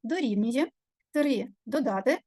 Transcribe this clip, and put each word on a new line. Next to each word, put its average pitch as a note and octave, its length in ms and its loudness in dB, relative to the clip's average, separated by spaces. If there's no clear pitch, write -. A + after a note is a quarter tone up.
дорівнює A#3+ 640 0
три C#4+ 360 0
додати A3 600 0